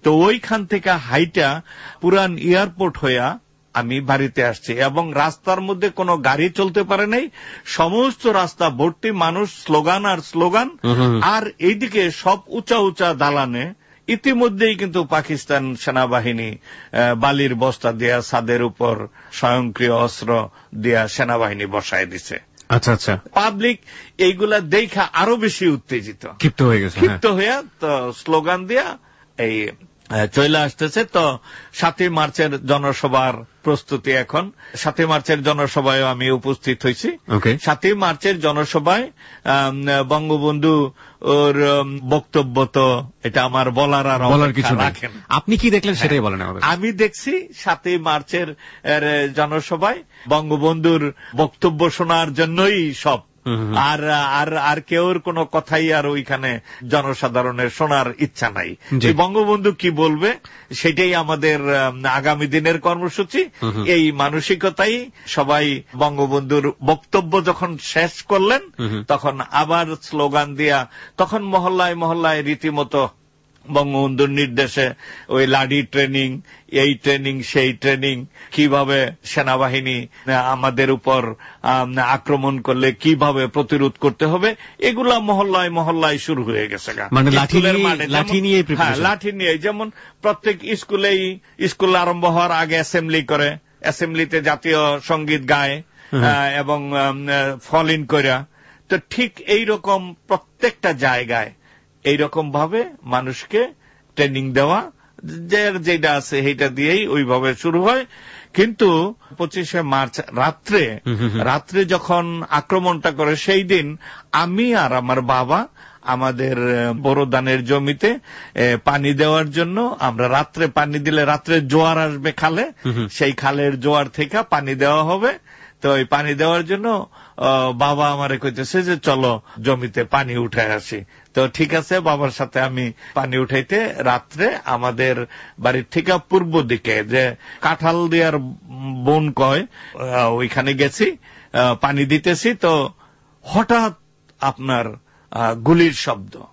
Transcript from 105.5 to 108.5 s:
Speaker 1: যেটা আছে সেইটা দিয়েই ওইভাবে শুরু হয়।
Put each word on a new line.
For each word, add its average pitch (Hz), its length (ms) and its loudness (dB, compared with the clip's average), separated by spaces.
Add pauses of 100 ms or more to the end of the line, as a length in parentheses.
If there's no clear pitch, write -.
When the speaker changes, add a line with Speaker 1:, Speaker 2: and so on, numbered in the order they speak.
Speaker 1:
যেটা 156 320 2
আছে 139 280 -2
সেইটা 139 260 0
দিয়েই 151 400 0
ওইভাবে 131 480 0
শুরু 170 280 0
হয়। 254 220 2 (480)